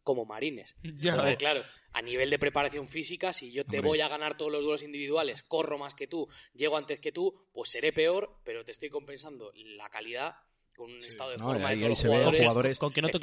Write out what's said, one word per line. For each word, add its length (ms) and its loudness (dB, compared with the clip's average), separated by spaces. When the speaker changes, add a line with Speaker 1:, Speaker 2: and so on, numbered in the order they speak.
Speaker 1:
como 240 0
marines. 540 -8
Speaker 2:
<laughs> 40 -20
Ya 280 -2
Speaker 1:
Entonces, 140 4
Speaker 2:
ves. 100 4
Speaker 1:
claro, 260 2
a 80 -2
nivel 300 0
de 80 2
preparación 480 0
física, 440 -4
si 200 -2
yo 120 -2
te 140 -4
Speaker 3:
Hombre. 120 2
Speaker 1:
voy 120 4
a 60 2
ganar 300 -4
todos 140 -2
los 120 0
duelos 180 0
individuales, 600 -2
corro 340 0
más 160 -10
que 140 -10
tú, 200 -4
llego 220 2
antes 220 -4
que 120 -6
tú, 240 0
pues 160 -6
seré 240 2
peor, 500 2
pero 220 -8
te 60 -16
estoy 180 -12
compensando 640 -12
la 120 -14
calidad 440 -6
con 160 -14
un 100 -18
Speaker 4:
Sí. 60 -16
Speaker 1:
estado 240 -10
de 60 -8
Speaker 3:
No, 80 -6
Speaker 1:
forma 240 0
Speaker 3:
ahí, 100 0
Speaker 1:
de 40 0
todos 20 2
Speaker 3:
ahí 40 4
Speaker 1:
los 100 4
Speaker 3:
se 100 2
ve 60 8
Speaker 1:
jugadores 260 6
Speaker 3:
jugadores 380 4
Speaker 2:
Con, 100 0
con 40 -14
que 80 0
no 60 2
toques 60 0
los 100 0